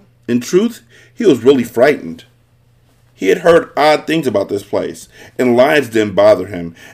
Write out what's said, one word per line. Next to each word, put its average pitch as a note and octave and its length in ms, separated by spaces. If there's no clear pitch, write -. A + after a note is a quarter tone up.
in B2 140
truth, G#3+ 400
he A#3 120
was A#2+ 200
really C3 180
frightened. A#2 640
He - 160
had F#3 100
heard E3+ 380
odd D3 280
things D#3 220
about G2+ 220
this G2+ 140
place, E2 440
and B2 160
lions C#3 320
didn't G#2+ 280
bother G2+ 320
him, F2 280